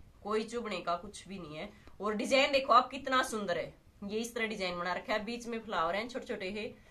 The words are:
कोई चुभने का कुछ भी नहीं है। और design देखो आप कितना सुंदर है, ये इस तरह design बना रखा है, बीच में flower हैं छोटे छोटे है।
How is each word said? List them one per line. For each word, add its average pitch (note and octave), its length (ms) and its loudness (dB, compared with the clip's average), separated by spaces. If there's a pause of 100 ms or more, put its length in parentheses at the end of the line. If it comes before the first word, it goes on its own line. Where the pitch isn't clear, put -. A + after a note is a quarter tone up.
(240)
कोई A3 220 0
चुभने G#3+ 360 -4
का E3+ 160 0
कुछ F3 300 -12
भी F#3 120 -10
नहीं D#3 160 -10
है। D#3 140 -8 (320)
और G#3 140 0
design C4 360 4
देखो C4+ 220 6
आप B3 160 8
कितना C4 360 2
सुंदर G3 320 0
है, - 160 -6 (300)
ये G#3 160 -2
इस A#3 160 -6
तरह A3+ 120 0
design F#3 320 -2
बना F3+ 140 0
रखा F#3+ 200 -2
है, G#3+ 120 0
बीच A#3 220 -6
में A3+ 140 -4
flower F#3 340 2
हैं A3+ 140 -2
छोटे B3 160 -8
छोटे F#3+ 260 -4
है। G#3+ 220 -6 (180)